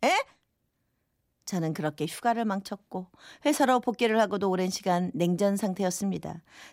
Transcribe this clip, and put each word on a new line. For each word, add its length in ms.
에? 180
저는 280
그렇게 320
휴가를 400
망쳤고 640
회사로 340
복귀를 400
하고도 300
오랜 200
시간 460
냉전 400
상태였습니다. 840